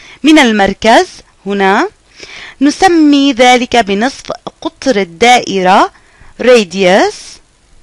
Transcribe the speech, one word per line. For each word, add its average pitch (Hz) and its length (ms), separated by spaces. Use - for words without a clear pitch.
من 311 160
المركز 226 680
هنا. 202 420
نسمي 285 720
ذلك 247 440
بنصف 214 560
قطر - 360
الدائرة، 196 960
radius، 214 720